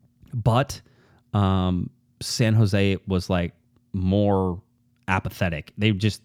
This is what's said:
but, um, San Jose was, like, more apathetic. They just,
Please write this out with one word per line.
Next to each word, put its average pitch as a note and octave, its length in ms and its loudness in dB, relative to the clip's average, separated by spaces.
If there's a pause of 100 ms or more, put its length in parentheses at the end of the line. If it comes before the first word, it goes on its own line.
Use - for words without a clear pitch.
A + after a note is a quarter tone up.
(320)
but, A#2+ 480 0 (540)
um, F#2 560 0 (300)
San A2 340 0
Jose G2 420 2 (100)
was, F#2 220 -2
like, F2 240 -2 (400)
more F#2+ 680 0 (460)
apathetic. F2+ 680 -4
They G#2+ 160 2
just, G2 320 -2